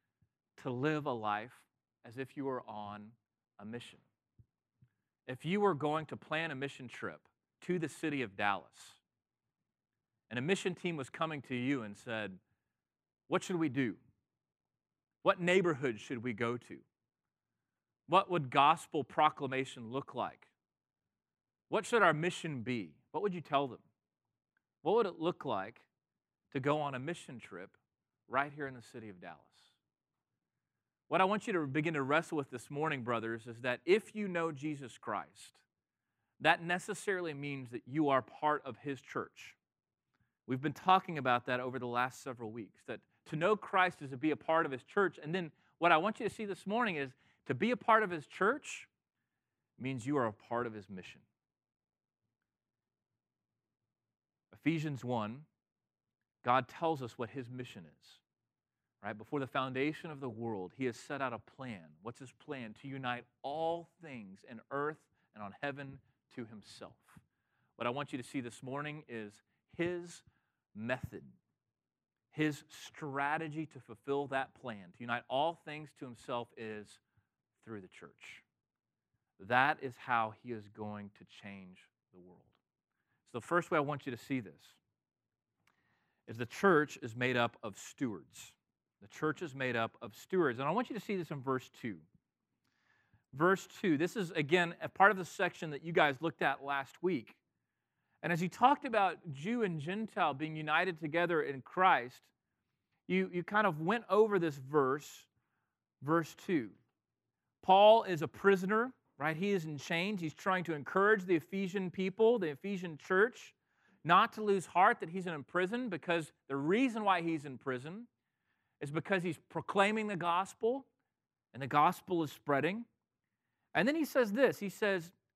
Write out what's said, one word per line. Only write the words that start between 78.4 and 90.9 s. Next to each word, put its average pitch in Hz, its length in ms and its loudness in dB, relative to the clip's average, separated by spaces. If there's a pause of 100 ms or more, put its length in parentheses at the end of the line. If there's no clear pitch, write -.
That 127 440 4
is 127 140 -6
how 113 440 -2
he 123 100 -10
is 107 180 -10
going 104 500 -10
to 113 60 -20 (180)
change 95 340 -18 (340)
the 90 80 -20
world. 87 220 -20 (920)
So 123 60 -8
the 110 80 -12
first 170 240 2
way 175 80 2
I 151 40 4
want 143 260 -4
you 131 40 -4
to 117 60 -6
see 131 220 -6
this 92 140 -12 (1700)
is 113 100 -12
the 120 100 -4
church 156 560 4
is 113 120 -8
made 127 220 2
up 120 240 4
of 104 160 -10
stewards. - 760 -8 (480)
The 101 80 -20
church 156 340 -4
is 143 100 -8
made 127 220 -2
up 113 260 0
of 117 140 -14
stewards. 143 440 2
And 139 80 -2
I 156 40 0
want 240 180 -2
you 277 60 -8